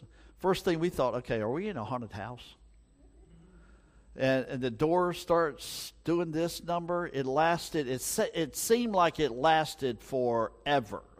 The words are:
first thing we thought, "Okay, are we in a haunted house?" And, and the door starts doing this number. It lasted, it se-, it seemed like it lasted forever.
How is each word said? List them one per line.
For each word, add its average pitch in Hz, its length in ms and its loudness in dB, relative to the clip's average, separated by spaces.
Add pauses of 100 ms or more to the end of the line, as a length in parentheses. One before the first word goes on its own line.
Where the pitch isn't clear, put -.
(380)
first 180 260 0
thing 170 140 2
we 165 100 0
thought, 127 260 0
"Okay, 123 260 -2
are 107 100 -2
we 180 180 -4
in 190 80 -6
a 110 80 -6
haunted 120 280 -6
house?" 113 420 -12 (1600)
And, 131 320 0
and 131 160 -8
the 127 80 0
door 170 440 2
starts - 800 -2 (120)
doing 170 260 0
this 165 320 -2
number. 170 440 -2
It 135 200 -4
lasted, 151 600 2
it 127 120 -2
se-, - 340 0
it 160 220 -2
seemed 233 380 2
like 170 240 4
it 143 140 2
lasted 135 680 2
forever. 120 1040 0 (180)